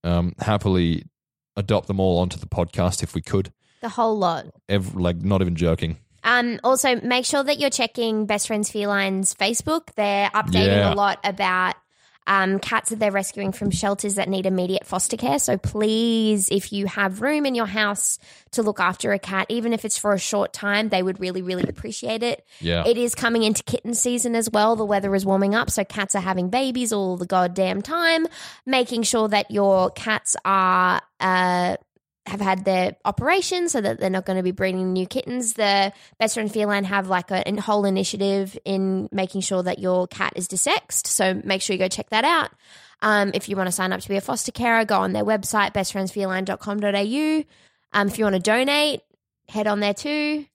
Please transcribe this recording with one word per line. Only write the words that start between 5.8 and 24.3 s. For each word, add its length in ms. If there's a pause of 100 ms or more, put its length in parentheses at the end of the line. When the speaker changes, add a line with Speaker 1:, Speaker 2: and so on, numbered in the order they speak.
Speaker 2:
Um, 380
also, 380
make 240
sure 180
that 160
you're 100
checking 560
Best 220
Friends 240
Felines 600
Facebook. 640
They're 340
updating 380
Speaker 1:
Yeah. 260
Speaker 2:
a 20
lot 300
about, 500 (500)
um, 340
cats 320
that 80
they're 120
rescuing 400
from 200
shelters 440
that 140
need 160
immediate 420
foster 300
care. 200
So 200
please, 920
if 220
you 140
have 360
room 240
in 100
your 100
house 520 (340)
to 120
look 160
after 320
a 80
cat, 300
even 240
if 100
it's 140
for 160
a 60
short 340
time, 340
they 160
would 160
really, 220
really 260
appreciate 560
it. 240 (140)
Speaker 1:
Yeah. 260
Speaker 2:
It 100
is 180
coming 280
into 200
kitten 300
season 440